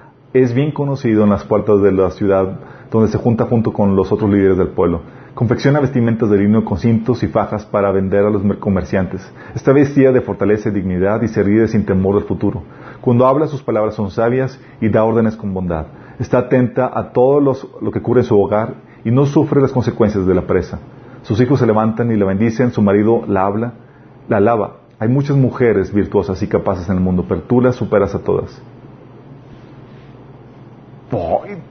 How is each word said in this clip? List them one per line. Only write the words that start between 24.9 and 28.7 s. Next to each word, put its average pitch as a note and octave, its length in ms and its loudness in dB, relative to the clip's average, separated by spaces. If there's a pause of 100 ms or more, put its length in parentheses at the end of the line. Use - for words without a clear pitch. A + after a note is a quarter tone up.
Hay A2 100 -2
muchas C#3+ 260 0
mujeres A#2 580 0
virtuosas G2 500 0
y G2 40 -4
capaces F2+ 420 -2
en F#2+ 80 -2
el F2+ 40 0
mundo, F2+ 260 0
pero E2+ 140 -4
tú B2 180 0
las B2 160 2
superas G2+ 380 0
a F#2 60 -6
todas. - 420 -4 (2500)